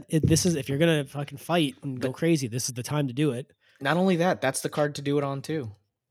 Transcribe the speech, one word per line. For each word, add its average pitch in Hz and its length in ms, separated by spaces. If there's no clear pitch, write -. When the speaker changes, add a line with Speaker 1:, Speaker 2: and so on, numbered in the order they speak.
Speaker 1:
it, 156 180
this 160 200
is, 170 80
if 135 140
you're 139 100
gonna 160 280
fucking 143 320
fight 160 440
and 131 180
go 147 80
Speaker 2:
But 127 100
Speaker 1:
crazy, 160 280
this 117 220
is 123 60
the 120 80
time 143 260
to 117 60
do 147 180
it. 123 180
Speaker 2:
Not 139 160
only 185 200
that, 170 240
that's 135 200
the - 80
card 147 280
to 147 60
do 143 160
it 143 60
on 139 180
too. 143 300